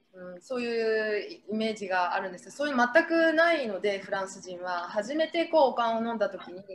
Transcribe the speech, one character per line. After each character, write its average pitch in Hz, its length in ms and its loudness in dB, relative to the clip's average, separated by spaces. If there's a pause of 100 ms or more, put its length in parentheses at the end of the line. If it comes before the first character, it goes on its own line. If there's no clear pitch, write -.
(140)
う 180 240 -16
ん、 - 20 -18
そ 262 160 -10
う 247 60 -4
い 220 760 -2
う - 120 -20
イ 208 40 -2
メ 220 180 0
ー - 20 -4
ジ 208 120 -8
が 180 280 0
あ 196 60 0
る 190 100 -6
ん - 20 -12
で 180 60 -14
す - 60 -20
け 190 60 -18
ど、 - 60 -20
そ 285 100 -2
う 294 40 -2
い - 20 -2
う 269 40 0
全 247 300 6
く 330 280 4
な 339 180 6
い 294 140 0
の 190 140 -4
で、 202 180 0
フ 190 120 -12
ラ 196 120 -2
ン 190 60 -6
ス 196 120 -14
人 180 220 -12
は。 175 260 -6
初 214 260 -4
め 320 140 2
て 330 180 0
こ 320 220 6
う、 - 40 2
お - 20 -8
燗 226 240 0
を 226 40 -2
飲 233 120 -2
ん 226 40 -6
だ 196 120 0
時 185 180 -12
に 180 140 -14 (120)